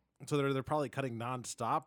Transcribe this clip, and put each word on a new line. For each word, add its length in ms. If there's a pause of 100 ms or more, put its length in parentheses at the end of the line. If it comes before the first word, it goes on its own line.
(280)
So 100
they're, 160
they're 100
probably 260
cutting 280
nonstop 680